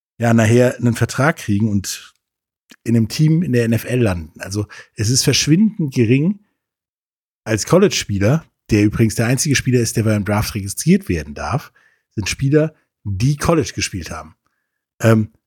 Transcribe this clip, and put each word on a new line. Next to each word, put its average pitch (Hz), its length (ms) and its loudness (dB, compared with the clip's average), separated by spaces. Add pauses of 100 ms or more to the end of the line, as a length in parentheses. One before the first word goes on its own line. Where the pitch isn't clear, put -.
(180)
ja 117 140 2
nachher 117 460 4
einen 117 160 0
Vertrag 131 420 -2
kriegen 107 320 -2
und - 460 -6 (680)
in 117 140 0
einem 113 120 2
Team 160 340 0
in 139 100 -4
der 120 140 2
N 117 80 0
F 117 100 -2
L 127 160 -2
landen. 87 400 -4
Also 101 260 -6 (280)
es 107 160 -4
ist 131 120 0
verschwindend 156 680 2
gering 135 540 0 (1000)
als 110 220 -4
College-Spieler, 151 800 0 (240)
der 104 140 4
übrigens 107 320 0
der 113 100 -2
einzige 131 280 0
Spieler 123 260 0
ist, 113 180 -4
der 110 60 0
beim 104 200 0
Draft 104 300 -2
registriert 117 560 0
werden 76 240 -4
darf, 85 400 -6 (400)
sind 104 120 -6
Spieler, 151 480 0 (300)
die 107 320 -2
College 165 380 -2
gespielt 95 360 -8
haben, - 240 -14 (680)
ähm, 113 280 2 (160)